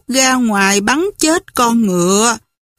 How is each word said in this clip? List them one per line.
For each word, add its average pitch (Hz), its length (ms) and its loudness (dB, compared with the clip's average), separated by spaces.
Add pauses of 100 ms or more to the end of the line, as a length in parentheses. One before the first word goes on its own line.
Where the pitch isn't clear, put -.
ra 262 260 0
ngoài 202 480 0
bắn 277 240 -2 (120)
chết 320 380 -2
con 233 320 2
ngựa. 196 500 0 (420)